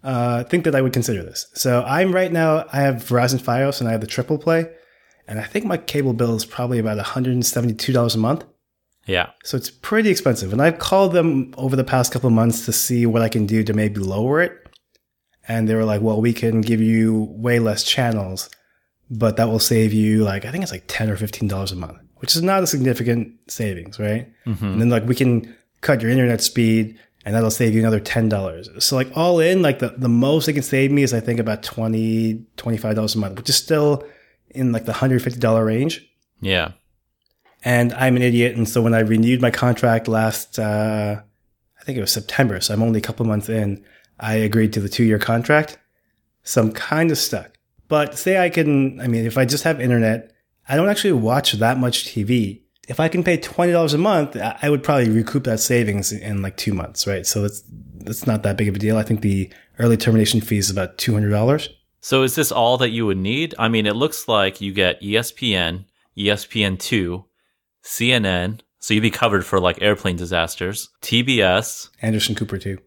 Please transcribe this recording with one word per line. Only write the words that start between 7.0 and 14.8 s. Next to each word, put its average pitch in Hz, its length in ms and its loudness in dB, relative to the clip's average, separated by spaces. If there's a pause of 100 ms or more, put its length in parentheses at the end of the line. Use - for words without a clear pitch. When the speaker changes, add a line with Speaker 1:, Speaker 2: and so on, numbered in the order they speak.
Speaker 1:
hundred 127 320 -2
and 123 100 0
seventy-two 120 480 -2
dollars 120 220 2
a 113 40 -2
month. 127 260 0 (600)
Speaker 2:
Yeah. 90 260 0 (140)
Speaker 1:
So - 140 -4
it's - 100 -8
pretty 214 400 0
expensive, 107 460 0
and 127 80 2
I've 165 160 2
called 190 340 2
them 160 460 0
over 135 180 -2
the 131 80 2
past 127 260 2
couple 127 180 0
of 117 60 6
months 117 300 2
to 113 80 -4
see 120 320 0
what 117 160 2
I 113 80 2
can 110 160 0
do 110 200 2
to 107 100 -2
maybe 104 260 0
lower 107 400 0
it. 175 120 0 (920)